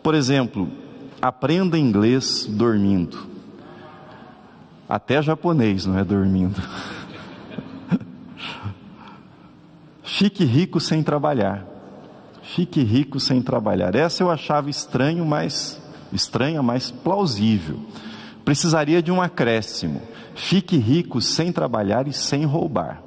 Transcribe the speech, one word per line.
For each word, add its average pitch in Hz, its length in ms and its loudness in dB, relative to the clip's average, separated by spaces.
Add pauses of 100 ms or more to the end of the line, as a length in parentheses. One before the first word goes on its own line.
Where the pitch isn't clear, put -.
Por 156 140 2
exemplo, 127 540 2 (520)
"Aprenda 165 560 2
inglês 120 720 2
dormindo." 104 760 2 (1600)
Até 127 320 0
japonês 139 640 2
não 92 120 2
é 98 60 2
dormindo. 95 580 2 (1300)
<laughs> - 80 2 (2000)
"Fique 196 400 2
rico 151 340 4
sem 156 240 2
trabalhar." 123 640 0 (760)
"Fique - 420 0
rico 131 340 2
sem 127 240 2
trabalhar." 104 540 0
Essa 165 260 2
eu 180 80 4
achava 147 400 0
estranho, 156 560 -2
mas, 151 560 -4 (300)
estranha, 135 500 0
mas 123 300 0
plausível. 113 880 0 (640)
Precisaria 156 580 4
de 165 100 0
um 185 80 2
acréscimo. 113 800 0 (340)
"Fique 190 420 2
rico 131 440 2
sem 170 320 0
trabalhar 117 560 0
e 139 40 -6
sem 143 320 -2
roubar." 135 640 -2